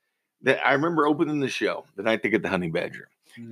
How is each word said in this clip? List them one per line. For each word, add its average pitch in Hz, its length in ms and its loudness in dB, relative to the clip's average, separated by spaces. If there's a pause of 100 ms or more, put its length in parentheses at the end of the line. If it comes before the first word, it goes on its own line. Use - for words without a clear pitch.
(440)
that 101 220 2
I 127 80 4
remember 156 340 2
opening 151 320 0
the 131 100 -2
show 92 360 -4 (100)
the 98 80 -8
night 110 200 0
they 107 60 -2
get 104 140 2
the 85 60 -4
Honey 90 200 0
Badger. 82 400 -6
I - 320 -20 (100)